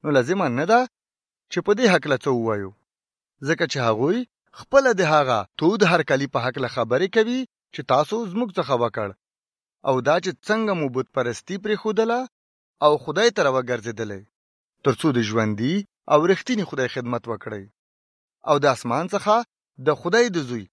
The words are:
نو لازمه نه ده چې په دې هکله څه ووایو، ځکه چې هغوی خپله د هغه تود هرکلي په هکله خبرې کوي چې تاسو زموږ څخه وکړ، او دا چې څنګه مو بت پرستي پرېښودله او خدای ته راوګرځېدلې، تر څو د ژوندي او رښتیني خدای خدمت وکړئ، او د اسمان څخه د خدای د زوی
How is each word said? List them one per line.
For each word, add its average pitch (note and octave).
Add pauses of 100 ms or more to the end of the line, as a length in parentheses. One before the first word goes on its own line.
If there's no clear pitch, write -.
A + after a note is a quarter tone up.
نو D3+
لازمه D3
نه B2
ده A#3+ (720)
چې -
په G3+
دې A#3+
هکله D3+
څه C#3+
ووایو، A2 (720)
ځکه D#3+
چې C#3+
هغوی B2 (420)
خپله C4+
د F#3+
هغه C3+ (220)
تود G3
هرکلي C#3+
په C3+
هکله B2+
خبرې B2+
کوي A#3 (340)
چې - (120)
تاسو D3+ (140)
زموږ G#3+
څخه C#3
وکړ، A#2 (760)
او C3+
دا C#3
چې F3+ (160)
څنګه G#3+
مو D#3
بت C3
پرستي B2+
پرېښودله G#3+ (600)
او D3+ (120)
خدای F3+
ته G#3
راوګرځېدلې، A#2 (600)
تر C3
څو D#3+
د B2 (100)
ژوندي A2 (360)
او D3 (120)
رښتیني G#3
خدای C3
خدمت A#2+
وکړئ، G#2+ (800)
او D3
د C#3+
اسمان B2+ (100)
څخه G#3 (420)
د C3+
خدای G#3+
د F3 (100)
زوی A2+